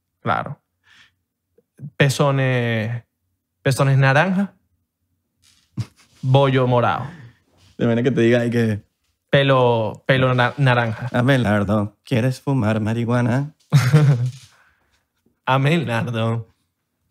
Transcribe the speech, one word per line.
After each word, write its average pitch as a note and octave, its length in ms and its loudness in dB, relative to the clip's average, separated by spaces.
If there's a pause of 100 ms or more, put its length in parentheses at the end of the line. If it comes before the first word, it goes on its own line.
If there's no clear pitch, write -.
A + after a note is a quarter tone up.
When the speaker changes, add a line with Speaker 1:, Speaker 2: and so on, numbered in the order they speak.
(220)
Speaker 1:
claro. - 380 -6 (1400)
Pezones, B2+ 1080 -2 (580)
pezones C3+ 360 2
naranja, E3 560 2 (1700)
bollo C3 460 2
morado. A#2+ 380 0 (720)
Speaker 2:
De B2+ 80 -4
manera A#2 180 0
que C3+ 80 0
te A#2 100 0
diga, A#2 200 4
"Ay, A#2+ 80 -2
que" A2+ 320 -2 (480)
Speaker 1:
Pelo, B2+ 800 0
pelo C3 260 2
na-, B2 240 0
naranja. A#2+ 540 0
Speaker 2:
"Abelardo, G#2+ 920 0
¿quieres B2+ 380 -2
fumar A2 380 -2
marihuana?" A#2+ 760 -2 (180)
Speaker 1:
<laughs> - 1700 -2
"Abelardo, A#2 1040 -2 (640)